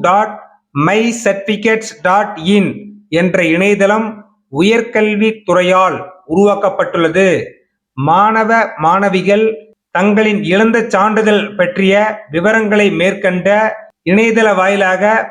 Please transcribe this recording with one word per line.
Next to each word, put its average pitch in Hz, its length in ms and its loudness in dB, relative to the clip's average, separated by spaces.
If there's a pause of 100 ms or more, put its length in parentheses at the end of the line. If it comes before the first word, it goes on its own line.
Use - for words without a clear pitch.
டாட் 196 260 2 (540)
மை 202 120 0 (260)
சர்டிஃபிகேட்ஸ் 214 680 -2 (140)
டாட் 208 280 0 (220)
இன் 180 140 0 (500)
என்ற 180 160 -2 (180)
இணையதளம் 202 540 0 (520)
உயர்கல்வித்துறையால் 208 1400 0 (360)
உருவாக்கப்பட்டுள்ளது. 190 960 0 (800)
மாணவ, 214 420 2 (340)
மாணவிகள் 196 600 0 (500)
தங்களின் 208 460 0 (100)
இழந்த 220 260 2 (140)
சான்றிதழ் 208 500 2 (140)
பற்றிய 190 480 0 (320)
விவரங்களை 208 500 0 (140)
மேற்கண்ட 185 480 -2 (600)
இணையதள 220 360 2 (140)
வாயிலாக 190 420 0 (260)